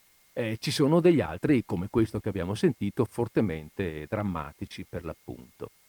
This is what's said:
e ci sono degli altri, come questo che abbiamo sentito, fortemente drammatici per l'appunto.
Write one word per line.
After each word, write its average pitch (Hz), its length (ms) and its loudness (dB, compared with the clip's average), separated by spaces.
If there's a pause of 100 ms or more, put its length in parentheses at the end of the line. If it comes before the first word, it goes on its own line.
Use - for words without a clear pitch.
(320)
e 113 260 -4
ci - 120 -6
sono 151 300 4
degli 160 200 6
altri, 98 460 2
come 95 240 -2
questo 113 280 2
che 104 120 -4
abbiamo 92 240 -4
sentito, 113 500 0
fortemente 80 1040 -4
drammatici 92 800 -6
per 85 160 -10
l'appunto. 62 640 -12 (200)